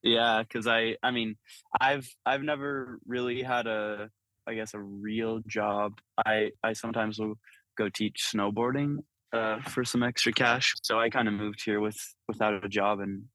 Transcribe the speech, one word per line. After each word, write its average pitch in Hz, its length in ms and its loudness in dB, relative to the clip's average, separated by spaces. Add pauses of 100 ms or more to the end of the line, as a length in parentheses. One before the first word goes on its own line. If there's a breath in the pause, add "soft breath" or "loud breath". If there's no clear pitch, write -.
yeah, 117 460 4
'cause 113 180 -4
I, 113 360 2
I 123 80 2
mean, 113 260 -2 (420 loud breath)
I've, 135 280 2 (180)
I've 135 180 2
never 139 640 -4
really 123 380 -2
had 123 240 0
a, 107 420 -4 (380)
I 113 80 -6
guess, 110 180 -6
a 104 60 -8
real 107 680 -4
job. 104 520 0 (260)
I, 110 260 2 (120)
I 110 100 0
sometimes 110 460 -4
will 107 160 -2 (420 soft breath)
go 104 120 0
teach - 440 -2
snowboarding, 120 640 0 (360)
uh, 110 280 0
for 127 240 -2
some 120 180 2
extra 123 280 2
cash. 123 420 4 (100)
So 113 160 2
I 117 100 4
kinda 113 220 2
moved 104 320 -2
here 104 160 2
with, 107 200 0 (280)
without 107 360 0
a 101 60 -4
job 101 300 2
and 98 360 -6